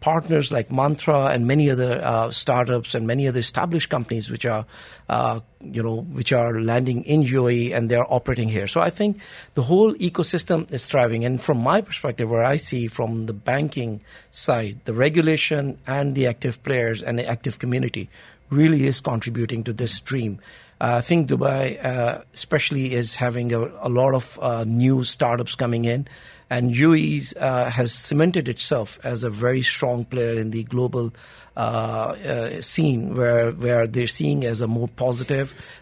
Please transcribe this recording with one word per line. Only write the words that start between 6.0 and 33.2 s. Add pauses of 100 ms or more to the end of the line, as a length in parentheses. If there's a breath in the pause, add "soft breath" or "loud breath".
which
are
landing
in
U
A
E
and
they're
operating
here.
So
I
think (360 loud breath)
the
whole
ecosystem
is
thriving.
And
from
my
perspective,
where
I
see
from
the
banking (280 loud breath)
side,
the
regulation
and
the
active
players
and
the
active
community (420 loud breath)
really
is
contributing
to
this
dream. (400 loud breath)
Uh,
I
think
Dubai,
uh, (120)
especially,
is
having
a, (220)
a
lot
of,
uh,
new
startups
coming
in, (420 loud breath)
and
U
A
Es,
uh,
has
cemented
itself
as
a
very
strong
player
in
the
global, (440 loud breath)
uh,
uh,
scene,
where,